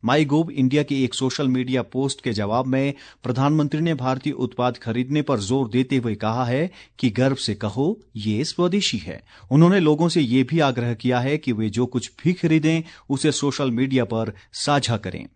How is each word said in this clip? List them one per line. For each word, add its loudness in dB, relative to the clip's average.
MyGov 2
इंडिया 2
के 0
एक -2
सोशल -2
मीडिया 0
पोस्ट -4
के -4
जवाब -2
में 0
प्रधानमंत्री 0
ने 0
भारतीय -2
उत्पाद -2
खरीदने -2
पर 0
जोर -2
देते 0
हुए -2
कहा -2
है -2
कि 2
गर्व 2
से -4
कहो, -2
ये -2
स्वदेशी -2
है। -10
उन्होंने 6
लोगों 4
से 2
ये 4
भी 0
आग्रह 0
किया 0
है 0
कि -2
वे 0
जो 0
कुछ -4
भी 4
खरीदें, 2
उसे 0
सोशल -2
मीडिया 0
पर -4
साझा 0
करें। -10